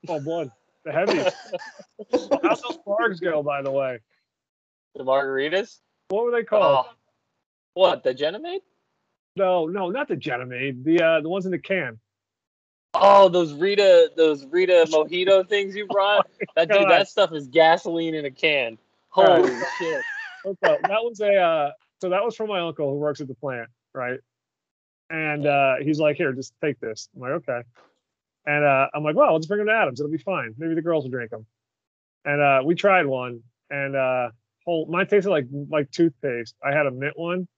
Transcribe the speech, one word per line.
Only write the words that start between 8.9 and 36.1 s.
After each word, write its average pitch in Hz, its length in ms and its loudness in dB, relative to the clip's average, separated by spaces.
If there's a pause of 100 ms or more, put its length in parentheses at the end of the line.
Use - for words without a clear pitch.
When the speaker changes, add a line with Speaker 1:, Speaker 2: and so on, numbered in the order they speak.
Speaker 1:
No, 180 320 0
no, 180 240 -6
not 277 160 -6
the 175 100 -4
Genomade. 127 680 -8
The, 165 200 2
uh, 160 180 2
the 156 80 -8
ones 185 160 -4
in 185 60 -4
the 165 80 -4
can. 135 400 -6 (960)
Speaker 2:
Oh, 196 340 8
those 170 240 0
Rita, 185 640 6
those 147 300 2
Rita 175 420 4
mojito 180 580 2
things 196 280 -4
you 208 100 -8
brought? 196 400 2 (100)
Speaker 1:
<laughs> - 60 -10
Oh - 160 -8
my 170 80 4
Speaker 2:
That, 208 80 0
dude, 202 140 6
Speaker 1:
God. 185 40 6
Speaker 2:
that 190 160 4
stuff 180 260 0
is 143 160 -8
gasoline 165 680 2
in 151 100 -6
a 139 60 -6
can. 131 480 -2 (340)
Speaker 1:
All 190 120 6
right. 180 200 6
Speaker 2:
Holy - 160 -4 (160)
shit. 160 240 -4 (400)
Speaker 1:
What's 190 220 -10
up? - 180 2
That 214 220 0
was 233 160 -8
a, 202 160 2
uh, 160 360 2 (300)
so 185 80 -4
that 196 160 0
was 226 100 -6
from 220 140 -8
my 190 120 -4
uncle 156 280 -4
who 143 80 -4
works 147 240 -4
at 135 60 -10
the 131 80 -14
plant, 123 340 -10 (240)
right? 127 260 -6 (880)
And, 151 360 -4
uh, 139 360 4
he's 147 180 -2
like, 151 160 2
"Here, 151 160 -2
just 131 220 -10 (100)
take 151 160 -4
this." 110 340 -10
I'm - 80 -20
like, 127 100 -8
"Okay." 131 320 -6 (800)
And, 147 180 0
uh, 139 300 4
I'm 151 100 -6
like, 151 100 -2
"Well, 285 140 4
I'll 160 120 2
just 160 100 -8
bring 208 100 -2
'em 208 80 -2
to 214 60 0
Adam's. 151 260 -2
It'll 147 100 -6
be 160 80 -6
fine. 135 400 -6
Maybe 165 160 -6
the 160 80 -4
girls 160 220 -2
will 127 80 -8
drink 120 220 -10
'em." 110 120 -16 (800)
And, 143 180 -2
uh, 139 220 4
we 170 120 0
tried 185 300 2
one, 123 380 -6 (260)
and, 139 280 -6
uh, 127 320 -2 (360)
whole, 165 200 -4
mine 180 220 -2
tasted 202 220 0
like, 147 180 0 (220)
like 151 220 -4
toothpaste. 131 720 -2